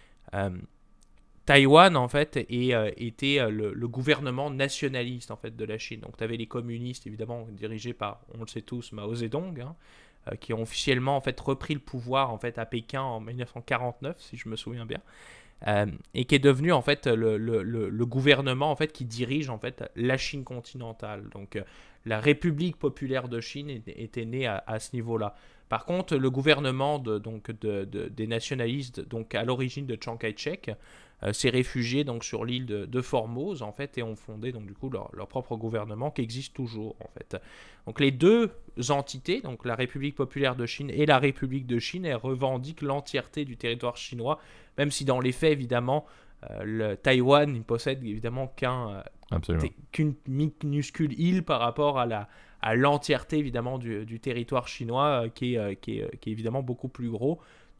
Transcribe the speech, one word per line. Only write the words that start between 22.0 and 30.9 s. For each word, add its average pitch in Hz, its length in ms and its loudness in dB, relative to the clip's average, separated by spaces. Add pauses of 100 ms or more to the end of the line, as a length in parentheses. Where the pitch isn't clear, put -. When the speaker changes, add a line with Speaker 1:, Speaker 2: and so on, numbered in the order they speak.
Speaker 1:
la 110 160 -2
République 151 560 2
populaire 131 520 -2
de 117 120 -4
Chine 143 300 -10
est-, 120 180 -10
était 113 360 -8
née 123 220 -2
à, 101 200 -2
à 110 120 -4
ce - 160 -10
niveau-là. 113 400 -2 (340)
Par - 160 -2
contre, 180 320 0
le 131 140 4
gouvernement 139 680 2
de, 110 200 -2
donc, 110 320 -10 (100)
de, 101 240 -2
de, 101 240 -6
des 110 180 -6
nationalistes, 120 760 -2
donc 113 360 -6
à 107 80 0
l'origine 131 420 -2
de 120 160 -4
Chiang 117 140 -8
Kai-shek, 113 560 -6 (500)